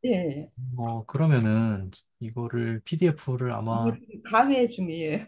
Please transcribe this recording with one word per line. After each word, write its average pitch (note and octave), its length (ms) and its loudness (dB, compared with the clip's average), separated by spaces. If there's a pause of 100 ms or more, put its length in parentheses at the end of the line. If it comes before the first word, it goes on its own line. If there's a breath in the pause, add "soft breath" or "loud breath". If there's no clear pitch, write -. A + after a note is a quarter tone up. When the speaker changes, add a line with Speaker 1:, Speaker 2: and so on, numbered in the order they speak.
Speaker 1:
예. E3+ 460 -2 (260)
Speaker 2:
어, A#2 280 -4
그러면은 A2 840 2 (280)
이거를 A#2 680 -4
피디에프를 D3+ 680 0
아마 A#2 440 0
Speaker 1:
이게 - 260 -18
감회 B3+ 440 4
중이에요. E3 600 -4